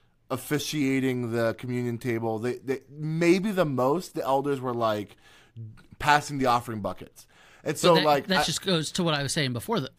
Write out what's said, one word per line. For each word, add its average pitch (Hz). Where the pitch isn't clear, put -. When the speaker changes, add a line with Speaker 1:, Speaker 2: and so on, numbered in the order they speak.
Speaker 1:
officiating 131
the 117
communion 123
table. 113
They, 120
they, 127
maybe 165
the 185
most 139
the 160
elders 135
were, 127
like, 107
passing 147
the 131
offering 120
buckets. -
And 160
Speaker 2:
But -
Speaker 1:
so, 180
Speaker 2:
that, 151
Speaker 1:
like, 147
Speaker 2:
that 185
Speaker 1:
I 151
Speaker 2:
just -
goes 165
to 185
what 165
I 143
was 135
saying 135
before, 180
that, 127